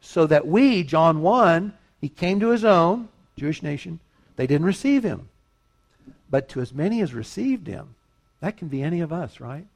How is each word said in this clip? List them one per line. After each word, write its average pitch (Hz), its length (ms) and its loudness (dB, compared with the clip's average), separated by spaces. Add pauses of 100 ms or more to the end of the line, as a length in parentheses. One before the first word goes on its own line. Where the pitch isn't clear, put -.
So - 260 0
that 147 200 2
we, 214 360 4
John 160 380 2
one, 196 520 2 (280)
he 147 80 -6
came 185 300 -2
to 226 100 2
his 226 160 2
own, 202 440 4 (280)
Jewish 151 240 -6
nation, 156 380 -8 (360)
they 131 120 -2
didn't 147 180 2
receive 254 380 0
him. 117 260 -6 (1000)
But 139 200 0
to 127 120 -6
as 123 120 -8
many 202 280 -2
as 143 120 -2
received 202 540 -6
him, - 280 -14 (460)
that 208 160 -6
can 170 100 -12
be 135 140 -6
any 170 200 -2
of 160 120 -6
us, 165 260 -10
right? 139 360 -14